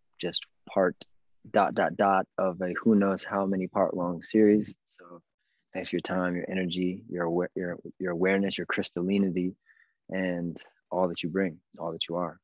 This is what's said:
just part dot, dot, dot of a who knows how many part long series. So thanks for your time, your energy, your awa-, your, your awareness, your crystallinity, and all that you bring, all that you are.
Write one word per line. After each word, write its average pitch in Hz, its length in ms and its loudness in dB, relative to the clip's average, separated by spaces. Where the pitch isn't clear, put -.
just - 280 -4
part 92 300 2
dot, - 240 4
dot, 90 220 0
dot 98 300 4
of 92 240 0
a 90 180 -2
who 113 140 6
knows 98 300 4
how 98 220 -2
many 95 200 -2
part 92 280 2
long 87 280 -4
series. 107 520 4
So - 360 -18
thanks 92 160 -6
for 90 60 -2
your 85 60 -2
time, 90 320 -2
your 87 140 -4
energy, 92 640 -2
your 87 160 -2
awa-, 87 280 0
your, 87 240 -6
your 92 140 -2
awareness, 95 440 2
your 87 120 -6
crystallinity, 92 880 0
and 87 480 -4
all 90 180 0
that - 140 -6
you 85 60 -6
bring, 90 300 -2
all 82 140 -6
that - 160 -8
you 85 80 -4
are. 87 280 -4